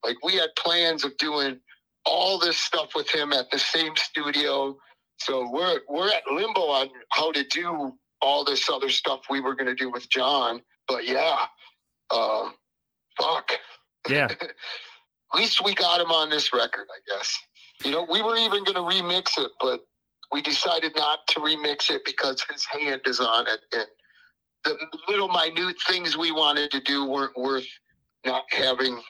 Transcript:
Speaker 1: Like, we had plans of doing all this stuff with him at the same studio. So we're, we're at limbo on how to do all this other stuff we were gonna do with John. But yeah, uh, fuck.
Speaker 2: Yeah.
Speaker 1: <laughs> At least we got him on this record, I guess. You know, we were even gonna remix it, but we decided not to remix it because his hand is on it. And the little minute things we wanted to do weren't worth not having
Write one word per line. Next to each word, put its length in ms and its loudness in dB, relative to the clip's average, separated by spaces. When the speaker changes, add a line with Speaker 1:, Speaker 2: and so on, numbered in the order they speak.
Speaker 1:
Like, 200 -2
we 120 2
had 220 0
plans 480 2
of 120 -4
doing 440 -2
all 320 2
this 200 2
stuff 380 -2
with 140 -2
him 220 0
at 200 0
the 80 0
same 360 0
studio. 840 0
So 300 -2
we're, 380 0
we're 220 0
at 200 0
limbo 380 2
on 220 2
how 180 2
to 140 0
do 520 -4
all 220 4
this 260 0
other 200 0
stuff 400 0
we 100 0
were 160 -2
gonna 200 0
do 140 -2
with 200 -8
John. 520 2
But 180 0
yeah, 380 2
uh, 380 0
fuck. 360 0
Speaker 2:
Yeah. 180 4
Speaker 1:
<laughs> 140 -6
At 60 2
least 240 2
we 100 2
got 280 2
him 100 0
on 180 2
this 240 0
record, 380 -2
I 80 -14
guess. 180 -4
You 60 0
know, 180 0
we 120 2
were 140 2
even 300 2
gonna 160 0
remix 560 0
it, 140 -2
but 240 0
we 100 -2
decided 540 0
not 320 0
to 120 2
remix 500 0
it 160 -2
because 460 -2
his 140 -4
hand 400 -4
is 140 0
on 280 2
it. 120 0
And 120 -2
the 140 0
little 220 2
minute 460 0
things 300 0
we 140 0
wanted 400 2
to 80 -2
do 260 0
weren't 320 -2
worth 300 -2
not 240 0
having 600 2